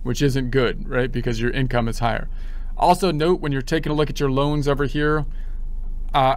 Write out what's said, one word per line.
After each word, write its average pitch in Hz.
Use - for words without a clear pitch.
which 123
isn't 131
good, 110
right? 127
Because 117
your 123
income 123
is 113
higher. 113
Also 175
note 160
when 147
you're 135
taking 156
a -
look 147
at -
your 139
loans 143
over 143
here, 151
uh, 131